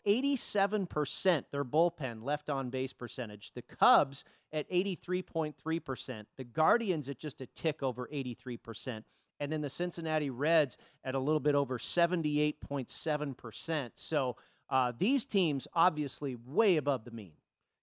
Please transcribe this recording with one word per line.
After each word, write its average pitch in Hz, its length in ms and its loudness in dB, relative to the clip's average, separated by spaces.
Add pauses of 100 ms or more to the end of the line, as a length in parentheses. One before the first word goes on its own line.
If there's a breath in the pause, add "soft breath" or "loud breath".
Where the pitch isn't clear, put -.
eighty-seven 208 840 2
percent, 151 640 0
their 143 140 -2
bullpen 135 580 0
left 143 280 -4
on 135 180 -2
base 131 240 -2
percentage. 110 640 -10
The 123 80 -10
Cubs 170 640 4 (260 soft breath)
at 156 160 -2
eighty-three 180 540 0
point 156 340 -4
three 160 240 -2
percent. 117 560 -8
The 131 80 -6
Guardians 160 640 2
at 139 100 -4
just - 220 -8
a 131 60 -8
tick - 360 -2
over 123 300 -2
eighty-three 127 460 -6
percent. 113 480 -8 (340)
And 143 100 -4
then 156 120 -2
the 143 80 -2
Cincinnati 160 580 -2
Reds 143 480 2 (260 soft breath)
at 131 120 -4
a 135 40 0
little 147 220 2
bit 143 140 4
over 131 240 0
seventy-eight 151 840 2
point 139 300 -6
seven 147 420 -2
percent. 127 640 -6
So, 135 420 -2 (320 soft breath)
uh, 127 300 2
these 247 260 2
teams 160 480 0
obviously 151 640 0 (100)
way 180 300 4
above 131 300 0
the 117 40 -12
mean. 104 220 -10 (500)